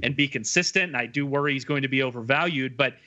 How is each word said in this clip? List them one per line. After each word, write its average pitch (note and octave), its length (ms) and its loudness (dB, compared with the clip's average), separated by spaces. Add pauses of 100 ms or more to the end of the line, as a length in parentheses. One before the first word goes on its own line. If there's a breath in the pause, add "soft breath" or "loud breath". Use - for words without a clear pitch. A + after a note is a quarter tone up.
and D3 120 0
be C#3+ 120 2
consistent, F3 580 0
and D3 120 -4
I A#2+ 80 0
do C#3+ 200 -2
worry C#3+ 280 0
he's C3+ 120 -4
going C#3+ 180 0
to D3+ 40 0
be C3 140 2
overvalued. C3 720 0
But C3 200 0 (120 soft breath)